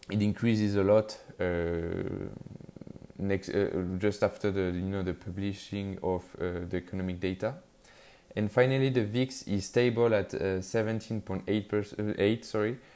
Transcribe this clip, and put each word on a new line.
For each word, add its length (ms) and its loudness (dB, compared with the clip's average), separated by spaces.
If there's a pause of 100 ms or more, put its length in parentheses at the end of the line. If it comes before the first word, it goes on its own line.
it 120 2
increases 540 2
a 80 4
lot, 320 4 (240)
uh, 60 0 (1700)
next, 300 -2
uh, 200 2 (300)
just 240 2
after 260 0
the, 120 0
you 280 0
know, 140 -2
the 100 -2
publishing 880 -6
of, 220 -2 (180)
uh, 260 -4
the 100 -4
economic 420 -4
data. 340 -2 (840)
And 160 0
finally, 380 6
the 140 4
vix 400 -2
is 220 -2
stable 500 4
at, 180 0
uh, 280 0
seventeen 600 -2
point 260 -6
eight 220 0
pers-, 240 0
uh, 240 -2
eight, 260 4
sorry. 360 0 (160)